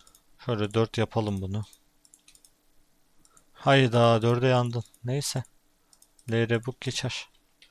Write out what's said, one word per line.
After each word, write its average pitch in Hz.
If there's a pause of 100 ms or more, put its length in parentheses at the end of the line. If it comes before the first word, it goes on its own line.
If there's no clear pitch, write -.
(440)
Şöyle 107
dört 113
yapalım 107
bunu. 98 (1900)
Hayda, 117
dörde 120
yandın. 123 (200)
Neyse. 131 (880)
L 113
R 117
book -
geçer. - (420)